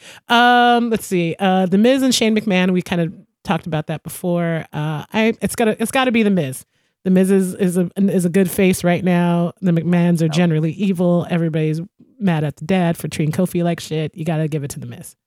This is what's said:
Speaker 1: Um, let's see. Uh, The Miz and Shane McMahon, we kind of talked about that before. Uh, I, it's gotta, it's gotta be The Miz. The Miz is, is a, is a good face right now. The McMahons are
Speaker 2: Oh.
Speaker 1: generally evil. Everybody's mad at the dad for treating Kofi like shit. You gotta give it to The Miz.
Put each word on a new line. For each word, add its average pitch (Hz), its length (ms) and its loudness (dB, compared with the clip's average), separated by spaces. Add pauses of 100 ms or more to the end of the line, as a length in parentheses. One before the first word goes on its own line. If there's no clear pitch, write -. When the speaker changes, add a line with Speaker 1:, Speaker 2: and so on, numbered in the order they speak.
(280)
Speaker 1:
Um, 240 640 4
let's 220 160 -4
see. 170 340 -2
Uh, 190 260 2
The 185 120 2
Miz 254 260 4
and 254 100 2
Shane 220 220 0
McMahon, 185 360 0
we 180 100 0
kind 175 180 -2
of 165 120 -2 (320)
talked 165 220 -4
about 160 200 -4
that 156 160 -8
before. 170 720 -4
Uh, 151 380 -6
I, 220 280 2
it's - 160 -4
gotta, 220 240 0
it's 226 120 -4
gotta 262 200 0
be 226 100 2
The 208 80 2
Miz. 147 360 -2 (380)
The 190 60 0
Miz 185 200 4
is, 190 240 2
is 180 240 0
a, 175 180 2
is 190 300 2
a - 20 0
good 180 220 2
face 185 340 0
right 175 180 0
now. 175 500 0 (100)
The 185 80 2
McMahons 170 500 2
are 165 60 2
Speaker 2:
Oh. - 20 2
Speaker 1:
generally 160 440 0
evil. 175 580 0
Everybody's 160 500 -2 (380)
mad 170 260 0
at 143 120 -6
the 156 100 -12
dad 175 320 0
for 156 100 -8
treating 156 240 -2
Kofi 175 320 -2
like 170 160 -2
shit. 156 340 -6
You 165 120 -10
gotta 156 220 -2
give 143 160 -4
it 139 80 -8
to 143 80 -14
The 123 60 -12
Miz. - 300 -16 (100)